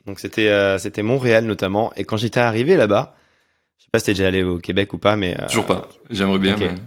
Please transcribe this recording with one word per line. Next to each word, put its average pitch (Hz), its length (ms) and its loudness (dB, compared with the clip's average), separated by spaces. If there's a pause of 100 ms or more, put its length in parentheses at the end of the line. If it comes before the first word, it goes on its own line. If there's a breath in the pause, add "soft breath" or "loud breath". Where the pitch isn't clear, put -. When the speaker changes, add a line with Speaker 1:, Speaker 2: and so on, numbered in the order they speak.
Speaker 1:
Donc, 98 120 -14
c'était, - 280 0
euh, 101 320 4
c'était 104 240 -6
Montréal 117 420 2
notamment. 104 500 -2
Et 101 100 -6
quand 110 120 -4
j'étais 113 220 -2
arrivé 120 360 2
là-bas, 113 400 2 (640)
je - 60 -20
sais - 80 -20
pas 113 80 2
si - 60 -6
t'es 107 80 2
déjà 95 140 2
allé 92 140 2
au 90 160 -2
Québec 92 360 -4
ou 92 40 -6
pas, 101 180 0
mais, 92 240 -2
euh, - 80 -8
Speaker 2:
Toujours 110 180 -2
pas. 90 240 -2 (200)
J'aimerais 98 300 0
bien, 95 160 2
Speaker 1:
ok. 104 60 -4
Speaker 2:
mais 90 100 -2 (160)